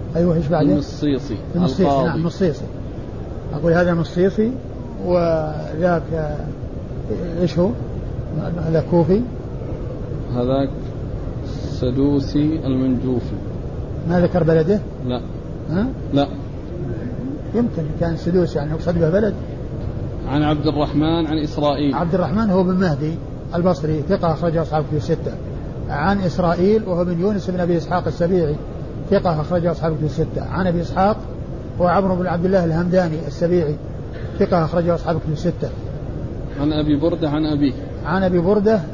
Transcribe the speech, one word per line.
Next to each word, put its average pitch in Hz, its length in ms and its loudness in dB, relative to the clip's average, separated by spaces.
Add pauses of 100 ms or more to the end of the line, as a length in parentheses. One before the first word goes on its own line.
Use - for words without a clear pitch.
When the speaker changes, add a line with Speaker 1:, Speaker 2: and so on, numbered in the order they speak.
(160)
Speaker 1:
أيوه، 170 200 4
إيش 160 100 2
بعده؟ 147 260 4
Speaker 2:
المصيصي. 143 640 -2 (180)
Speaker 1:
المصيصي، 175 280 2
Speaker 2:
القاضي. 139 260 4
Speaker 1:
نعم، 156 80 -2
المصيصي. 165 480 0 (920)
أقول 156 180 2
هذا 175 220 4
مصيصي، 185 560 2 (560)
وذاك، 156 1300 0 (1040)
إيش 170 180 0
هو؟ 185 120 4 (960)
هذا 160 240 2
كوفي. 175 300 4 (1160)
Speaker 2:
هذاك 135 340 2 (1000)
سدوسي 143 960 2
المنجوفي. 131 720 0 (720)
Speaker 1:
ما 175 120 4
ذكر 175 220 4
بلده؟ 165 380 4 (260)
Speaker 2:
لا. 123 140 -2 (500)
Speaker 1:
ها؟ 196 160 2 (280)
Speaker 2:
لا. 139 140 4 (1300)
Speaker 1:
يمكن 214 280 0 (180)
كان 170 160 0
سدوسي، 175 420 2
يعني 147 120 -2
يقصد 165 280 0
به 160 120 4
بلد. 202 240 2 (960)
Speaker 2:
عن 147 140 2
عبد 151 240 2
الرحمن 151 600 2
عن 156 120 0
إسرائيل. 147 560 0
Speaker 1:
عبد 165 200 0
الرحمن 185 360 2
هو 185 120 4
بن 185 120 2
مهدي 156 400 2 (400)
البصري، 156 540 2
ثقة، 185 240 2
أخرج 160 240 0
أصحاب 156 320 0
كتب 151 80 0
الستة. 147 360 0 (560)
عن 170 320 2
إسرائيل 180 680 4
وهو 175 180 2
بن 175 160 0
يونس 190 300 0
بن 180 100 0
أبي 175 160 2
إسحاق 170 300 0
السبيعي، 165 480 2 (560)
ثقة، 170 300 4
أخرج 170 260 0
أصحاب 160 300 0
كتب 147 80 -2
الستة. 147 460 -2
عن 170 160 0
أبي 175 140 2
إسحاق 190 360 2 (600)
وعمرو 180 380 4
بن 180 100 0
عبد 170 180 0
الله 185 200 4
الهمداني 170 600 2
السبيعي، 165 480 2 (640)
ثقة، 185 260 4
أخرج 165 240 2
أصحاب 160 320 0
كتب 156 120 -2
الستة. 151 360 -2 (920)
Speaker 2:
عن 151 120 2
أبي 151 240 2
بردة 160 340 2
عن 156 160 0
أبيه. 143 260 2 (340)
Speaker 1:
عن 180 160 0
أبي 180 160 4
بردة 202 420 4 (120)